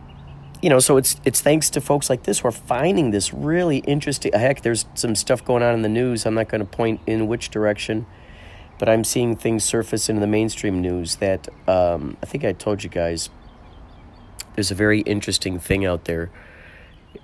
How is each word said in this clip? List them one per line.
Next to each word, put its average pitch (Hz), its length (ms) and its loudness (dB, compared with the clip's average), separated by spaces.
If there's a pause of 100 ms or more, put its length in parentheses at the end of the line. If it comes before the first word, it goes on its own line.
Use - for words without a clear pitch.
(600)
you 175 80 4
know, 131 100 8
so 135 180 6
it's, 131 260 2
it's - 180 2
thanks 151 300 4
to 143 100 -2
folks 143 280 0
like 127 140 0
this 196 160 -2
who 127 100 0
are - 20 2
finding 143 600 0
this 98 220 0
really 156 440 0
interesting. - 560 -2
Heck, 127 280 2
there's 117 320 0
some 113 220 -2
stuff - 280 0
going 123 200 2
on 120 100 4
in 113 100 0
the 107 60 0
news. 117 360 0
I'm 110 80 0
not 110 160 0
gonna 104 160 -2
point 113 420 -2
in 110 200 0
which 120 220 -4
direction. 107 560 -2 (720)
But 113 100 2
I'm 113 140 4
seeing 120 320 0
things 113 280 -2
surface 113 460 -2
into 110 100 0
the 104 80 2
mainstream 107 540 0
news 90 360 -4
that, 95 300 -2 (200)
um, 87 540 2
I - 40 -10
think 139 180 -6
I 104 100 0
told 101 300 -4
you 90 60 -10
guys, 85 400 -4 (1300)
there's 104 160 -2
a 98 40 -4
very 107 260 4
interesting 98 580 -2
thing 98 260 0
out 87 200 -2
there. 85 260 -4 (920)